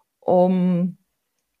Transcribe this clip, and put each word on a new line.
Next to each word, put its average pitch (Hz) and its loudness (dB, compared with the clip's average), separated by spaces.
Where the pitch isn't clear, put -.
um 180 0